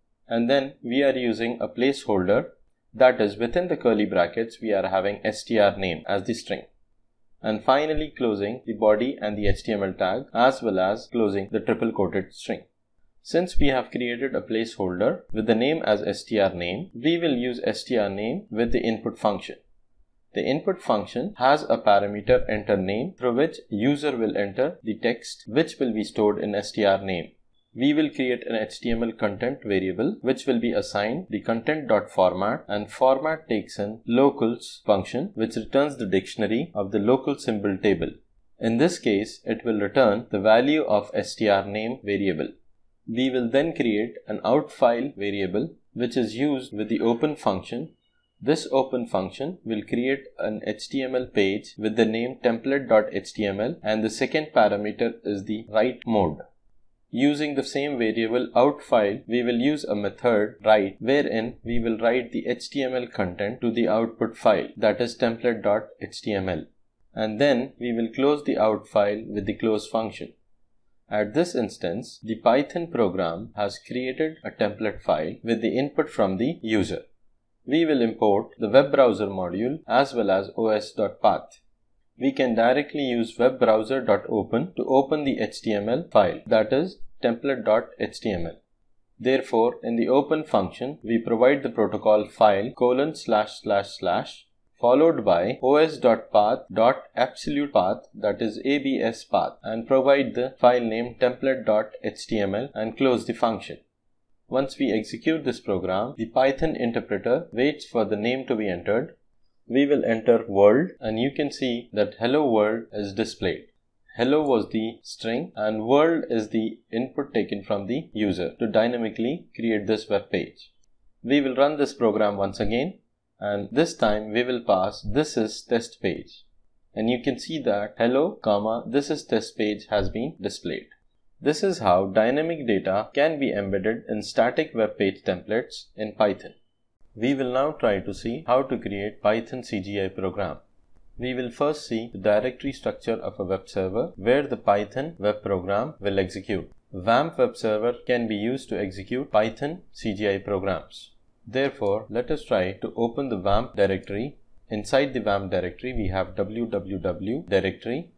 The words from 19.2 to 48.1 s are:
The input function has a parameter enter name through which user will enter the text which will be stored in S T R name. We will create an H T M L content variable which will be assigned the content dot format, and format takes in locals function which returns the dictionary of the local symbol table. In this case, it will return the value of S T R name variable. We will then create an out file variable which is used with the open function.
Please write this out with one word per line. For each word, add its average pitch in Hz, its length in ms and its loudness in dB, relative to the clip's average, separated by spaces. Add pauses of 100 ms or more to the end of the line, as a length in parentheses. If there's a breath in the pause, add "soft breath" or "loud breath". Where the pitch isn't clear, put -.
The - 100 -2
input 175 360 -2
function 104 580 -4
has 143 260 2
a 117 120 2
parameter 104 720 2
enter 107 280 0
name 104 420 -2
through 123 160 0
which 151 220 0 (120)
user 135 480 0
will 110 200 0
enter 104 480 -2
the 110 100 -4
text - 540 -4
which 147 320 0
will 123 120 0
be 107 120 -2
stored 104 340 0
in 104 160 -4
S 101 160 -4
T 104 140 0
R 98 180 4
name. 92 300 -4 (420)
We 135 200 2
will 151 160 0
create 123 360 -2
an 113 80 -4
H 107 240 -4
T 120 140 -4
M 113 100 0
L 113 80 -2
content 110 540 -4
variable 98 560 -2
which 131 260 -2
will 120 140 2
be 117 100 0
assigned 107 580 -2
the 107 120 -4
content 123 480 -2
dot 104 240 0
format, 95 560 2
and 104 240 -6
format 135 560 0
takes 107 280 -4
in 104 300 -6
locals 123 800 2
function 120 480 0
which 113 220 -4
returns 135 400 0
the 117 100 -6
dictionary 98 720 -2
of 98 160 -4
the 104 80 0
local 131 360 2
symbol 104 400 -2
table. 85 360 0 (480)
In 113 180 0
this 175 220 2
case, 107 440 0
it 113 200 -4
will 110 160 0
return 110 500 2
the 104 80 0
value 123 460 4
of 104 280 0
S - 220 -4
T 107 140 0
R 98 180 2
name 110 380 -6
variable. 95 460 -2 (580)
We 127 220 0
will 123 180 0
then 147 240 2
create 113 440 0 (100)
an 107 180 -6
out 147 280 2
file 120 440 2
variable 101 600 -2 (160)
which 120 240 -4
is 110 180 0
used 135 420 -2
with 107 120 -4
the 110 120 0
open 117 360 0
function. 117 540 -4 (520)